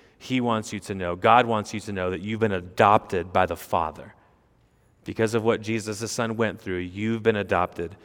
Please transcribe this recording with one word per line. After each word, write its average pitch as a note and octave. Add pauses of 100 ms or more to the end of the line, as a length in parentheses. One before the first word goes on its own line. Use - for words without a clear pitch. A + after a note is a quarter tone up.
(180)
he B2+
wants A#2
you G#2
to G#2
know, F2+
God A2+
wants A2
you G#2+
to G#2
know F#2
that F2+
you've G#2+
been A2+
adopted F#2+
by F#2
the E2+
Father. - (880)
Because G#2+
of A2
what A2
Jesus, G#2+
the A2+
Son, A2+
went G#2+
through, F#2
you've G#2
been A2
adopted F2+ (100)